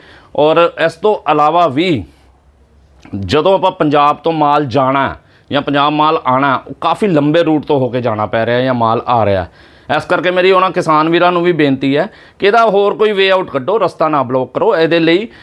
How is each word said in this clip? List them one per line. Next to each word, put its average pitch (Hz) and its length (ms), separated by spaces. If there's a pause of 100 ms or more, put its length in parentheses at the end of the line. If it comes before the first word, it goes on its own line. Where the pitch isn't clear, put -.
(360)
ਔਰ 160 380 (120)
ਇਸ 160 80
ਤੋਂ 202 380
ਇਲਾਵਾ 156 360
ਵੀ 143 360 (1160)
ਜਦੋਂ 147 340
ਆਪਾਂ 185 180
ਪੰਜਾਬ 147 440
ਤੋਂ - 160
ਮਾਲ 151 340
ਜਾਣਾ 131 500 (360)
ਜਾਂ 143 100
ਪੰਜਾਬ 143 300
ਮਾਲ 151 340
ਆਉਣਾ, 127 420
ਉਹ 135 140
ਕਾਫੀ 165 260
ਲੰਬੇ 151 360
ਰੂਟ 156 220
ਤੋਂ 147 140
ਹੋ 127 100
ਕੇ 123 120
ਜਾਣਾ 107 240
ਪੈ 113 200
ਰਿਹਾ 120 140
ਜਾਂ 131 140
ਮਾਲ 117 340
ਆ 117 180
ਰਿਹਾ। 95 220 (480)
ਇਸ 151 100
ਕਰਕੇ 175 260
ਮੇਰੀ 185 200
ਉਹਨਾਂ 185 200
ਕਿਸਾਨ 160 380
ਵੀਰਾਂ 175 220
ਨੂੰ 175 120
ਵੀ 175 80
ਬੇਨਤੀ 139 460
ਹੈ 170 120 (300)
ਕਿ - 80
ਇਹਦਾ 226 180
ਹੋਰ 202 300
ਕੋਈ 214 160
ਵੇ 190 200
ਆਊਟ 185 180
ਕੱਢੋ, 139 280
ਰਸਤਾ 175 320
ਨਾ 147 140
ਬਲਾਕ 127 300
ਕਰੋ। 180 240
ਇਹਦੇ 165 220
ਲਈ 170 280 (160)